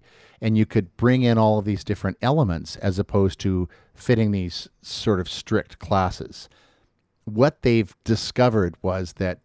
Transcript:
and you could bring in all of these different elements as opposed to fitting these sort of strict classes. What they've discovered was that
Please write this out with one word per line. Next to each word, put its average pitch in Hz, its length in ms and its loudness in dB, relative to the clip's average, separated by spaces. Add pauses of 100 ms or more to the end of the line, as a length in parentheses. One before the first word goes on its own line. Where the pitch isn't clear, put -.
(400)
and 110 160 0
you 107 80 4
could 104 320 -2
bring 127 260 2
in 117 140 4
all 107 220 4
of 101 60 -2
these 101 180 -2
different 98 400 -4
elements 117 540 0
as 98 200 -2
opposed 98 440 0
to 92 280 -2 (260)
fitting 110 360 0
these 92 380 -6 (120)
sort - 380 -2
of 90 100 -6
strict - 520 -6
classes. - 680 -4 (760)
What 113 380 0
they've 117 420 2
discovered 110 760 2
was 92 340 -4
that 90 300 -4